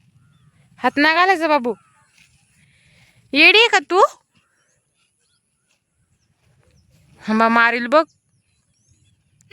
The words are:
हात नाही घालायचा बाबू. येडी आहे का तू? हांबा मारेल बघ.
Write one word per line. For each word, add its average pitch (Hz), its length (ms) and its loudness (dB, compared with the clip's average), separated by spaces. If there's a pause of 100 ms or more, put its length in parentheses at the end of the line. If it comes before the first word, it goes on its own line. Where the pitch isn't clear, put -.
(760)
हात 254 200 -4
नाही 311 180 0
घालायचा 349 320 0
बाबू. 254 260 -2 (1600)
येडी 339 260 4
आहे 453 80 4
का 415 120 -2
तू? 349 220 -2 (3250)
हांबा 220 260 -2
मारेल 233 400 0
बघ. 294 160 0 (1500)